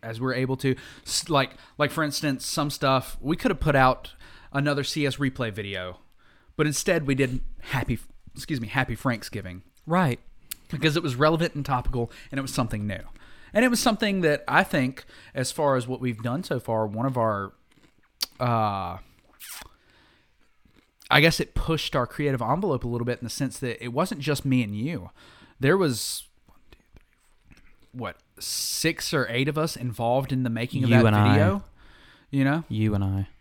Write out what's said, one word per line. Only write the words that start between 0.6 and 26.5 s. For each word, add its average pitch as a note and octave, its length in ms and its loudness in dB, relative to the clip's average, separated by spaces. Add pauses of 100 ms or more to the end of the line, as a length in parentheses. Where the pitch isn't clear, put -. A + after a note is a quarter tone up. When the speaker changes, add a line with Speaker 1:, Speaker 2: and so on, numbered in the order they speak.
Speaker 1:
s-, - 220 -4
like, C#3 220 2 (260)
like, D3 140 2
for D#3+ 120 -2
instance, C#3+ 420 -2
some D3 240 -2
stuff, C3+ 520 0
we D3 160 0
could - 140 2
have F3 100 -2
put D3+ 140 4
out C3 380 4 (380)
another C#3 320 0
C D3 240 -2
S C3 80 -2
replay C3 360 -2
video, F#2+ 480 -8 (580)
but D#3 100 4
instead D#3 400 0
we C#3 80 4
did C3 240 0 (220)
Happy, B2 360 -2 (380)
excuse C#3 260 -6
me, A2 60 -8
Happy B2 260 -2
Franksgiving. G2+ 720 -6 (240)
Speaker 2:
Right. D#3+ 320 2 (500)
Speaker 1:
Because D3 280 0
it F3 40 -2
was C#3 140 -2
relevant D#3 400 2
and C#3+ 100 -6
topical, B2 460 -2 (180)
and C3+ 80 -6
it C3+ 60 -4
was C3 100 -10
something G#2+ 320 -2
new. G2+ 140 -4 (560)
And A3 80 6
it B3+ 60 6
was A#3+ 100 2
something G#3 420 2
that D3 260 2
I F3+ 160 6
think, C3+ 420 0 (300)
as B2+ 160 -2
far C#3+ 240 2
as A#2+ 120 0
what B2+ 140 -4
we've A#2+ 220 -2
done B2 200 -2
so C3+ 160 -2
far, A2 280 0
one A2 180 -4
of C3+ 120 0
our, G#2 360 -2 (840)
uh, G#2 580 0 (2250)
I C#3+ 100 8
guess D#3+ 180 4
it - 140 -4
pushed - 420 -2
our B2 120 2
creative C3+ 340 -2
envelope C#3 420 0
a B2 40 -4
little A#2+ 180 -2
bit A#2+ 140 -4
in A#2+ 60 -10
the A2+ 40 -8
sense C3 300 -6
that A#2+ 240 -6
it A#2+ 60 -8
wasn't D3+ 320 -2
just C#3+ 240 -2
me B2+ 180 4
and G#2 120 -4
you. A2 360 -6 (480)
There C#3 180 4
was, C#3+ 460 -2 (1700)